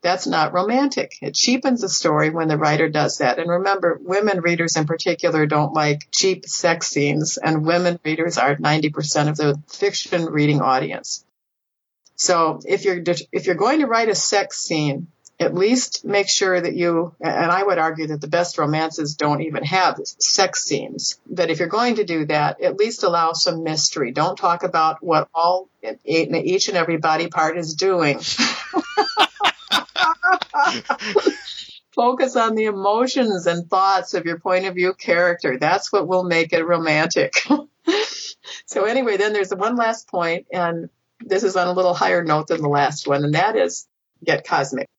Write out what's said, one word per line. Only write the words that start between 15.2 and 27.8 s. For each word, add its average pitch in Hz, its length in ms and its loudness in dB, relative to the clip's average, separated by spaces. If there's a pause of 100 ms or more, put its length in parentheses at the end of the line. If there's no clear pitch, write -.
at 170 160 0
least 220 500 0
make 202 240 0
sure 190 300 2
that 175 160 -4
you, 170 440 0
and 165 320 0
I 190 120 2
would 185 160 2
argue 160 280 -2
that 151 140 -4
the 151 60 -10
best 175 300 0
romances 156 580 -2
don't 147 260 0
even 151 220 -6
have 175 360 0 (200)
sex - 440 2
scenes, - 600 -4
but 175 240 -2
if 160 100 -2
you're 170 80 0
going 226 280 0
to 214 80 0
do 165 220 -2
that, 151 360 0
at 185 160 0
least 220 260 0
allow 170 300 2
some 165 300 -2
mystery. 151 480 -2
Don't 156 260 -2
talk 175 260 0
about 160 380 0
what 156 320 0
all, 180 360 2 (360)
each 165 640 0
and 202 100 -2
every 165 200 0
body 160 300 0
part 165 300 0
is 160 160 -6
doing. 165 520 2